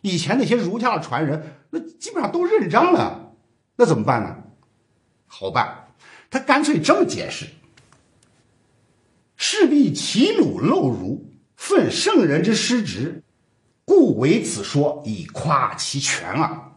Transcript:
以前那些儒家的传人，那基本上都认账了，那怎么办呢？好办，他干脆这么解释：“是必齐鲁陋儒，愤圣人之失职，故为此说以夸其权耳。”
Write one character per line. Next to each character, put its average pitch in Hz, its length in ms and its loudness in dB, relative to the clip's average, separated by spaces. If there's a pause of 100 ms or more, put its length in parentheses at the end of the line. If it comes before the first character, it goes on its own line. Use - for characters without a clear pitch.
以 180 160 -4
前 175 200 -2
那 247 80 2
些 226 100 2
儒 202 220 -2
家 233 180 0
的 160 60 -4
传 143 240 -4
人， 151 320 -6 (140)
那 - 80 -6
基 - 320 -16
本 359 100 -4
上 220 100 -4
都 349 140 -2
认 339 240 2
账 330 240 4
了， - 400 -2 (420)
那 240 100 6
怎 135 120 2
么 107 80 -2
办 - 180 0
呢？ 85 120 -10 (880)
好 - 260 -10
办， - 380 -4 (420)
他 262 80 -2
干 285 240 2
脆 277 160 0
这 269 180 4
么 381 80 4
解 - 240 -8
释 - 180 -12 (1900)
：“是 403 320 2
必 262 240 4
齐 302 400 0
鲁 392 300 0
陋 226 280 2
儒， 101 400 -6 (260)
愤 285 360 2
圣 320 320 2
人 156 180 2
之 208 140 2
失 233 260 0
职， 139 420 -6 (600)
故 285 340 6
为 156 240 2
此 - 220 -6
说 - 420 -2
以 107 280 -8
夸 139 420 0
其 - 240 -6
权 - 320 -4
耳。” 156 320 -4 (140)